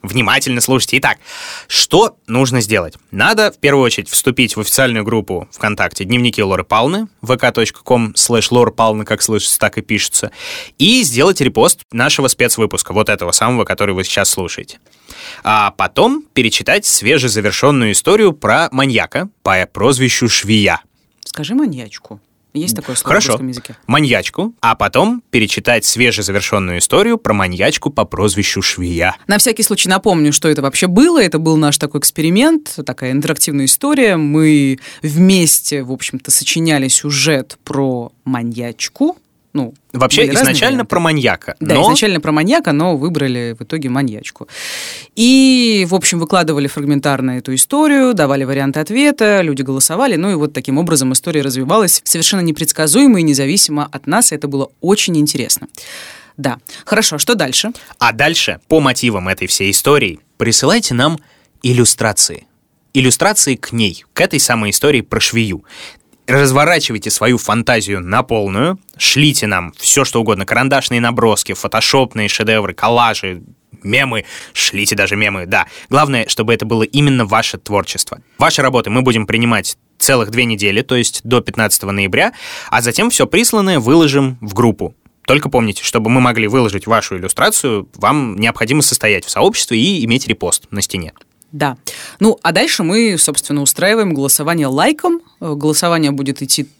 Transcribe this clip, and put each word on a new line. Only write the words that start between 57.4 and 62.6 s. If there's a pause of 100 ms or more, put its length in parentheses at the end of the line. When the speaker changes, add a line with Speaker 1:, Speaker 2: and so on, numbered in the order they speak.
Speaker 1:
А
дальше,
по
мотивам
этой
всей
истории, (160)
присылайте
нам (460)
иллюстрации. (480)